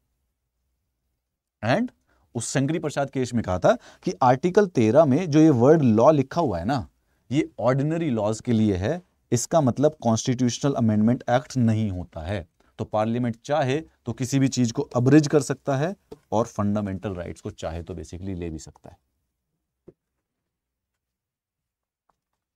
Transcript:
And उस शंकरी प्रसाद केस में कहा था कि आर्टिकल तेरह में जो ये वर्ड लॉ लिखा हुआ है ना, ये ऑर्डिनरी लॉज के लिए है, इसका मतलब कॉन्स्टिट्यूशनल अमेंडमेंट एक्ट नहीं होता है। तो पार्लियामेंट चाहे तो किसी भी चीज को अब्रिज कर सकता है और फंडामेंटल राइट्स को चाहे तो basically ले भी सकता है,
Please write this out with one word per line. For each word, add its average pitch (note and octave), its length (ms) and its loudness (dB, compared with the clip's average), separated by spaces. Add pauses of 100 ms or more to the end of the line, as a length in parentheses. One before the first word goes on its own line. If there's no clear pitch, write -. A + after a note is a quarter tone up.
(1800)
And B3 160 -4 (400)
उस - 180 -8
शंकरी C#3+ 260 -2
प्रसाद D3+ 320 -6
केस B2+ 240 -4
में G#2+ 100 -2
कहा F2+ 140 -2
था G#3+ 200 2 (240)
कि F#3 100 -4 (100)
आर्टिकल F3+ 440 4
तेरह B2+ 380 4
में D3+ 260 2
जो D3+ 100 4
ये D#3+ 100 8
वर्ड C#3+ 320 6
लॉ A#2 280 6
लिखा D#3 300 0
हुआ G#2+ 180 -2
है E2 60 -8
ना, A2+ 240 -6 (440)
ये D3 180 -2 (100)
ऑर्डिनरी C#3+ 500 0
लॉज A2 300 -2
के B2 120 -2
लिए G#2+ 220 2
है, A#2+ 400 -6 (180)
इसका D#3+ 280 0
मतलब C#3 420 0
कॉन्स्टिट्यूशनल B2+ 680 -2
अमेंडमेंट A2+ 580 0
एक्ट C3+ 260 -2
नहीं A2 340 0
होता F2+ 300 -12
है। F2 280 -8 (300)
तो G#2+ 60 -6
पार्लियामेंट A2+ 600 -2
चाहे C#3+ 360 -2
तो - 320 -12
किसी C3 260 -4
भी C3+ 100 2
चीज A#2+ 240 0
को - 100 -4
अब्रिज C#3 460 4
कर D3 120 2
सकता C3+ 360 -6
है E3+ 200 -4 (360)
और A2+ 140 0
फंडामेंटल G2+ 680 -6
राइट्स F2 260 -12
को G#2 100 -12
चाहे E2+ 320 -10
तो F#2 120 -12
basically F2 400 -12
ले E2+ 160 -8
भी D#2 80 -12
सकता - 320 -20
है, - 80 -20 (3500)